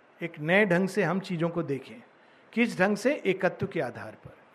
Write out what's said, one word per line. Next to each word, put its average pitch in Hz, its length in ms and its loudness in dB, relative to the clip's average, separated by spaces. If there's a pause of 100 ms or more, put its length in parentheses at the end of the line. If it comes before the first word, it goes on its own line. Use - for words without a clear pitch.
(220)
एक 165 160 -10
नए 180 280 4
ढंग 180 220 2
से 202 140 0
हम 180 180 0
चीज़ों 170 280 -2
को 170 140 -2
देखें, 131 400 -6 (500)
किस 214 260 0
ढंग 196 180 4
से 262 300 0
एकत्व 185 400 0
के 170 140 -4
आधार 113 320 -8
पर। - 240 -20 (180)